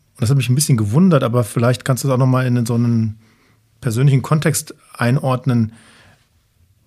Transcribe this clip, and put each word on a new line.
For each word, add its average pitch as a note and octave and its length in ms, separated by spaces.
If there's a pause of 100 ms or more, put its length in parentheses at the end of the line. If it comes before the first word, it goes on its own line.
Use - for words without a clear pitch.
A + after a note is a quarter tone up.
(200)
das A2+ 100
hat C#3+ 80
mich A2+ 100
ein B2+ 80
bisschen D3 220
gewundert, C3+ 460
aber A#2+ 200
vielleicht A#2+ 400
kannst B2+ 200
du C#3+ 40
es C3+ 60
auch B2 40
noch C3+ 80
mal B2+ 200
in B2 200
so A#2 100
einen A#2 420 (640)
persönlichen C3 400
Kontext - 520 (200)
einordnen. B2 800 (1120)